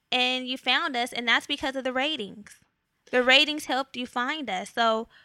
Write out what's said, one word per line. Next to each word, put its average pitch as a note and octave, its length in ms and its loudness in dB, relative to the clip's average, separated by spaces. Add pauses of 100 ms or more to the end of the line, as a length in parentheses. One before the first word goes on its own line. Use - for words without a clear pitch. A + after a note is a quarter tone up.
(100)
and B3+ 380 0
you B3+ 80 -4
found C4+ 400 0
us, A#3+ 160 -2
and A#3+ 160 -4
that's B3+ 180 2
because C#4 300 -4
of C4 80 -4
the B3+ 80 0
ratings. B3+ 640 -4 (540)
The B3+ 120 4
ratings D4 420 4
helped C4 320 -4
you B3 100 -6
find B3+ 440 -6
us. F#3+ 240 -6
So A3+ 340 2 (160)